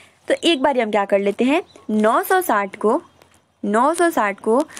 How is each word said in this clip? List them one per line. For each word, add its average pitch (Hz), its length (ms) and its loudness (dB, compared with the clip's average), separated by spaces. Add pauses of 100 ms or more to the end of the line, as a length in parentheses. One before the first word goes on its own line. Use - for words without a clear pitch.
(280)
तो - 160 0
एक 311 180 0
बार 269 180 0
हम 214 120 -2
क्या 202 140 0
कर 202 140 2
लेते 202 240 -2
हैं, 285 200 0 (260)
नौ 220 340 2
सौ 370 180 0
साठ 202 340 -2
को, 240 260 0 (640)
नौ 233 280 2
सौ 339 160 2
साठ 208 300 -2
को 233 240 0 (160)